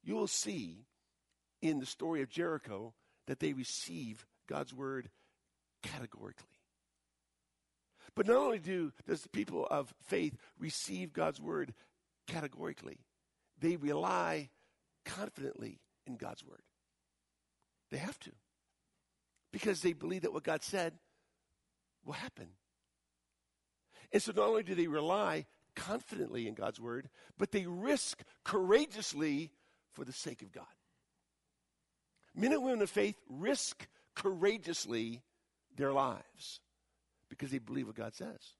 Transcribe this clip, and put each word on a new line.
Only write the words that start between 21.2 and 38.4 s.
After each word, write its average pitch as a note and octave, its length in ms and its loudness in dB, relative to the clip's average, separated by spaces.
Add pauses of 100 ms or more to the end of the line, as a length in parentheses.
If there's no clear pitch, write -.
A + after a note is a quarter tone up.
will C#3+ 80 -8
happen. A2+ 360 -10 (1600)
And G#3 100 6
so A3 140 -4
not G#3 140 6
only A3+ 120 6
do F3+ 140 -2
they E3+ 120 4
rely D#3 600 2 (280)
confidently D3+ 720 -4
in G#2 60 -4
God's G#2 260 -4
word, A#2+ 300 -6 (300)
but G3 120 2
they G3 140 2
risk G3 560 0 (220)
courageously F3+ 1080 4 (420)
for C#3 100 -8
the B2+ 80 -8
sake B2+ 300 -8
of F2+ 100 -16
God. - 140 -14 (1700)
Men A3+ 160 6
and D4 120 6
women B3 180 4
of G3+ 80 4
faith G#3 260 2 (140)
risk F#3+ 580 0 (260)
courageously E3 1080 2 (560)
their C#3 160 4
lives - 680 0 (680)
because C#3 220 -6
they C3+ 80 0
believe A#2+ 280 -4
what A2 80 -8
God A2+ 180 -4
says. - 460 -10